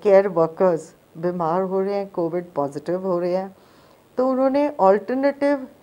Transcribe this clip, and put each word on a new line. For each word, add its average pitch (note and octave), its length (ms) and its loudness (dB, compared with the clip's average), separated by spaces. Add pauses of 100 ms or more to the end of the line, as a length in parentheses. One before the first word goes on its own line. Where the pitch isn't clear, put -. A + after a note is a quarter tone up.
care G3 240 6
workers E3 680 0 (220)
बीमार F3 440 -2
हो F#3+ 200 -2
रहे G3 140 -4
हैं, G3 140 -6
COVID F3 440 -6
positive D3 540 -4
हो F3 120 -2
रहे F3 160 -2
हैं, F#3+ 200 -6 (600)
तो B3+ 100 0
उन्होंने C4+ 400 0
alternative C4+ 1000 0 (160)